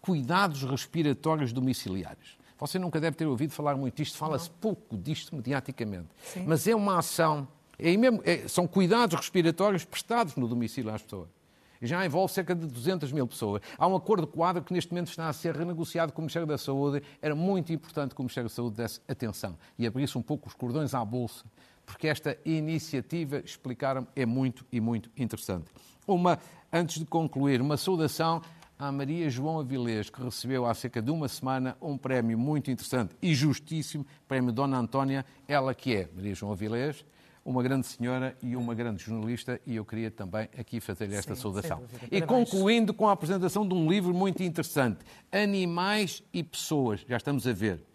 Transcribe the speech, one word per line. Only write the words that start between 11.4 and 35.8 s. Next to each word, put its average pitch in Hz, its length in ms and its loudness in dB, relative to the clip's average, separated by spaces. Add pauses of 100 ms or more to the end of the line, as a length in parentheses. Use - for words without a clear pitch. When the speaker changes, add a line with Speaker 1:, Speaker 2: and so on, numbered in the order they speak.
Speaker 1:
E 120 60 -4
já 175 200 0
envolve 175 260 2
cerca 180 220 0
de 165 100 -2
duzentas 143 480 -2
mil 143 140 2
pessoas. 104 340 -2 (160)
Há 156 100 4
um 190 100 4
acordo 180 300 2
quadro 170 360 0
que - 100 -6
neste 175 200 -2
momento 175 160 -2
está 160 200 -6
a 147 60 -2
ser 165 200 -2
renegociado 165 580 -2
com - 80 -6
o - 20 -2
Ministério 165 240 -2
da 151 100 0
Saúde. 139 460 0 (180)
Era 151 140 0
muito 180 360 0
importante 147 440 -4
que - 60 -10
o - 20 -2
Ministério 120 260 -4
da - 60 -8
Saúde 120 220 -4
desse 113 300 -6
atenção 104 520 -6 (200)
e 117 80 2
abrisse 131 300 -2
um 120 60 -2
pouco - 260 -4
os - 60 -18
cordões 127 400 -2
à 123 100 0
bolsa, 117 400 -4 (400)
porque - 220 -6
esta 151 400 0
iniciativa, 156 1000 -2
explicaram, 131 600 -4 (100)
é 135 80 2
muito 123 480 0
e 123 80 0
muito 113 380 0
interessante. 101 480 -4 (400)
Uma, 175 320 4 (340)
antes 165 260 0
de 156 60 -4
concluir, 143 560 2
uma 147 160 2
saudação 165 680 2 (360)
à 143 120 -4
Maria 143 400 0
João 151 300 -2
Avilés, 120 500 -2
que - 120 -14
recebeu 123 440 -2
há 117 80 2
cerca 117 260 -4
de 113 120 -2
uma 156 160 -2
semana 131 520 -2
um 143 160 -4
prémio 123 420 2
muito 139 340 0
interessante 120 500 -2
e 175 120 4
justíssimo, 147 720 0 (220)
prémio 127 260 2
Dona 135 260 0
Antónia, 135 460 0 (220)
ela 135 280 2
que 123 200 0